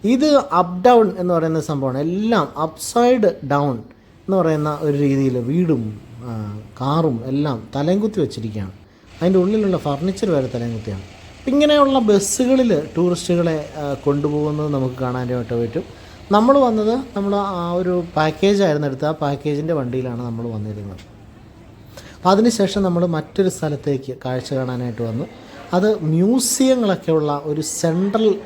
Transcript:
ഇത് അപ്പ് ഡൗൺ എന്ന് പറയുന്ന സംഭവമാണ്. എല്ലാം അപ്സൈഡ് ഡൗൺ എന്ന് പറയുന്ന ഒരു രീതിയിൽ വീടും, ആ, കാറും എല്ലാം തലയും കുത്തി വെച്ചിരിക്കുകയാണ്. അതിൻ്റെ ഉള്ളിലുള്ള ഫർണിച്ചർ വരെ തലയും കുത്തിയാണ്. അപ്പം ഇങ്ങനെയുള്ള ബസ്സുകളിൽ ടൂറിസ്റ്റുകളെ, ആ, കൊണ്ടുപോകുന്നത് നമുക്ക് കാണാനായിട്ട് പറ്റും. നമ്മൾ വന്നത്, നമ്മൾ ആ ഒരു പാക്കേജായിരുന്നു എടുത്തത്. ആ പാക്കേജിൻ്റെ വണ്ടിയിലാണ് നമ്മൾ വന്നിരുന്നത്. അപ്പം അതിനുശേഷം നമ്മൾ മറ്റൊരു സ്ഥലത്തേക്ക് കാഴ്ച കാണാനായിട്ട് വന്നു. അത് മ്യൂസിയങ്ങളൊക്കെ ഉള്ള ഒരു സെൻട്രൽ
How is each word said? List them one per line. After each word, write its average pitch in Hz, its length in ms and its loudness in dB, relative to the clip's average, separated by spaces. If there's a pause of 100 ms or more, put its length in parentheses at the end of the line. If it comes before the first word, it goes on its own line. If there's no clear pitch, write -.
ഇത് 269 300 4
അപ്പ് 180 500 2
ഡൗൺ 226 340 6
എന്ന് 180 160 0
പറയുന്ന 160 260 2
സംഭവമാണ്. 135 380 -2
എല്ലാം 180 540 0 (100)
അപ്സൈഡ് 214 880 2
ഡൗൺ 143 260 2 (400)
എന്ന് 190 200 -2
പറയുന്ന 151 440 0
ഒരു 147 160 0
രീതിയിൽ 135 420 2
വീടും, 123 640 -2 (180)
ആ, 110 420 -8 (200)
കാറും 139 440 0
എല്ലാം 131 520 -4
തലയും 170 240 0
കുത്തി 214 200 -2
വെച്ചിരിക്കുകയാണ്. 107 520 -6 (500)
അതിൻ്റെ 185 160 4
ഉള്ളിലുള്ള 196 380 2
ഫർണിച്ചർ 175 540 -2
വരെ 135 240 0
തലയും 117 180 -4
കുത്തിയാണ്. 104 300 -8
അപ്പം - 480 -10
ഇങ്ങനെയുള്ള 285 480 4
ബസ്സുകളിൽ 220 1000 2
ടൂറിസ്റ്റുകളെ, 170 800 0
ആ, 143 180 -4 (100)
കൊണ്ടുപോകുന്നത് 147 720 0
നമുക്ക് 131 200 -2
കാണാനായിട്ട് 123 600 -4
പറ്റും. 117 280 -2 (480)
നമ്മൾ 226 280 6
വന്നത്, 226 420 2 (160)
നമ്മൾ 202 180 0
ആ 185 380 -2
ഒരു 180 320 0 (120)
പാക്കേജായിരുന്നു 156 680 2
എടുത്തത്. 135 220 -4
ആ 156 40 -2
പാക്കേജിൻ്റെ 151 600 -2
വണ്ടിയിലാണ് 127 480 -4
നമ്മൾ 117 280 -6
വന്നിരുന്നത്. 104 500 -8 (1160)
അപ്പം - 140 2
അതിനുശേഷം 202 520 2
നമ്മൾ 180 240 2
മറ്റൊരു 170 420 -2
സ്ഥലത്തേക്ക് 143 760 -4
കാഴ്ച 127 300 -4
കാണാനായിട്ട് 123 480 -4
വന്നു. 117 220 -4 (480)
അത് 208 300 2
മ്യൂസിയങ്ങളൊക്കെ 202 1120 2
ഉള്ള 151 320 0
ഒരു 151 160 -4
സെൻട്രൽ 190 840 0